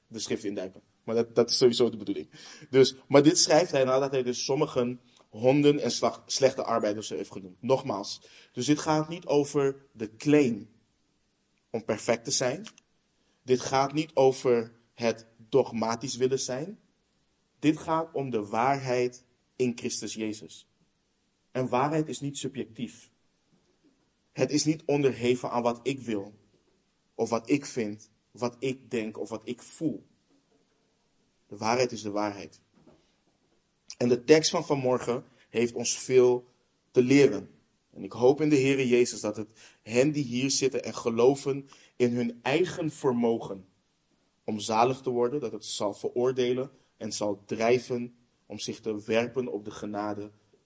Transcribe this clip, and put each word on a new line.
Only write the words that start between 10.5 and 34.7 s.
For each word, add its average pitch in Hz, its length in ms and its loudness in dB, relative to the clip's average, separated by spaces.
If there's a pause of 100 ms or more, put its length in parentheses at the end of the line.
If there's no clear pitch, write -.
om 113 140 -6
perfect 113 400 -2
te - 60 -8
zijn. 147 340 -2 (800)
Dit 127 180 2
gaat 135 320 0
niet 156 220 -4
over 127 580 2 (220)
het 117 320 -2 (100)
dogmatisch 117 800 -2
willen 131 240 0
zijn. 156 380 -8 (800)
Dit 151 200 2
gaat 160 340 -2
om 135 180 -4
de 107 160 -2
waarheid 123 800 0 (320)
in 127 180 0
Christus 113 400 -8
Jezus. 107 540 -10 (840)
En 127 160 -4
waarheid 147 400 0
is 123 120 -10
niet 139 180 -8
subjectief. 113 720 -12 (1300)
Het 131 140 -2
is 147 140 -2
niet 156 220 -2
onderheven 123 640 0
aan 117 120 -2
wat 117 200 -2
ik 135 180 -6
wil, 104 340 -8 (800)
of 113 160 -4
wat 113 200 -2
ik 143 160 0
vind, 107 440 -8 (200)
wat 120 280 -6
ik 131 320 -8
denk, 110 280 -6
of 104 100 -10
wat 110 160 -10
ik 120 180 -10
voel. 123 440 -8 (1400)
De 104 100 -18
waarheid 120 360 2
is 107 100 -10
de 107 80 -8
waarheid. 101 500 -6 (1400)
En 123 120 0
de 123 160 2
tekst 156 260 6
van 165 140 -2
vanmorgen 127 600 -2 (240)